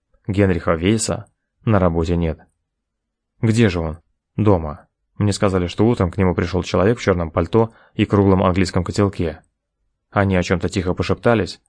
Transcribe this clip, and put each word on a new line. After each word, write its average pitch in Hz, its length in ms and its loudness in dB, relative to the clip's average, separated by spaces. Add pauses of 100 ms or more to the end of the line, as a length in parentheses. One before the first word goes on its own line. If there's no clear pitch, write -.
(280)
Генриха 92 460 0
Вейса 98 520 -2 (380)
на 104 160 2
работе 85 360 0
нет». 82 240 -2 (1000)
«Где 113 280 2
же 87 100 -4
он?» 80 200 -6 (360)
«Дома. 85 520 0 (300)
Мне 101 160 0
сказали, 92 340 0
что 101 180 0
утром 113 240 2
к - 80 -8
нему 92 160 2
пришёл 90 300 -2
человек 95 340 0
в - 40 -12
чёрном 87 300 -2
пальто 110 420 0 (200)
и 107 120 0
круглом 98 380 4
английском 90 400 0
котелке. 92 600 -4 (680)
Они 98 260 0
о 90 60 2
чём-то 87 260 -2
тихо 90 260 -2
пошептались, 95 760 -2